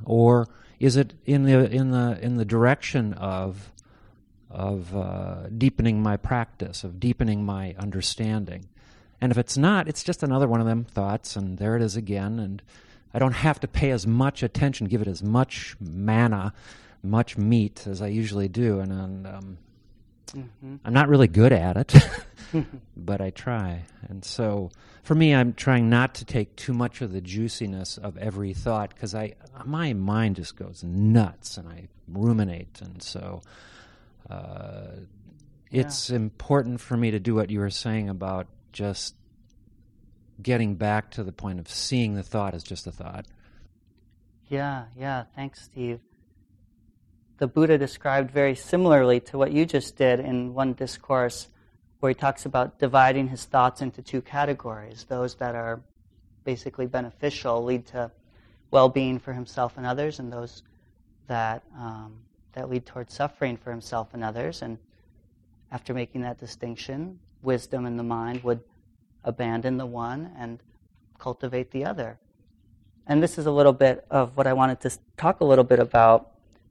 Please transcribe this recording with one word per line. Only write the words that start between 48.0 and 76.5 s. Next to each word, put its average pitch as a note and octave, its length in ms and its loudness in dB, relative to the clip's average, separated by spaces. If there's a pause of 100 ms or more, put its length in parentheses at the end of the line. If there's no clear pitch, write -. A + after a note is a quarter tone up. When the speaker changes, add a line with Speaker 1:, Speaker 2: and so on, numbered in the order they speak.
Speaker 2:
very C#3 240 2
similarly C3+ 640 4
to - 180 -8
what C#3 140 2
you D3+ 120 4
just D3 320 -2
did B2+ 240 4
in B2 340 -4
one C3 200 0
discourse B2+ 760 -4 (520)
where C3 100 2
he C3 40 0
talks C3+ 320 -2
about C3 320 -2
dividing C3 500 4
his B2+ 160 -10
thoughts B2+ 380 2
into B2+ 200 -8
two B2+ 200 -6
categories, A#2+ 840 -6
those B2 280 -4
that B2 180 -6
are A#2 280 -8 (640)
basically B2+ 420 -6
beneficial, B2 760 -4
lead B2 240 -2
to A#2+ 240 -8 (600)
well-being C3 480 4
for C3 140 -10
himself B2 440 -6
and B2+ 100 -8
others, C#3+ 320 -4
and B2 140 -12
those A#2+ 300 -14 (640)
that, A2+ 360 -4 (160)
um, A2 360 -14 (380)
that C3 180 -10
lead B2 160 -6
towards - 280 -14
suffering C#3 420 -6
for - 140 -14
himself A2+ 420 -8
and A#2+ 120 -10
others. A#2+ 380 -8
And A#2 160 -10 (920)
after B2+ 220 -10
making B2 300 -8
that A#2+ 160 -8
distinction, C3+ 800 -12 (240)
wisdom B2+ 440 -2
in A#2+ 100 -6
the A#2 60 -6
mind A#2 400 -6
would A#2+ 180 0 (640)
abandon A#2+ 520 -4
the C3 100 -8
one B2 520 -8
and A#2 220 -14 (580)
cultivate B2+ 520 -6
the C3+ 140 -6
other. C3+ 340 -8 (880)
And D3 160 2
this E3 160 -2
is D3+ 80 -2
a D3+ 40 2
little C#3+ 220 8
bit C3 380 4
of C3 260 0
what C3+ 100 2
I C3 60 2
wanted C3 300 2
to C3+ 60 -2
s-, - 100 -10 (180)
talk E3+ 240 0
a E3 40 2
little C3+ 200 8
bit B2 140 6
about, A#2 520 6 (400)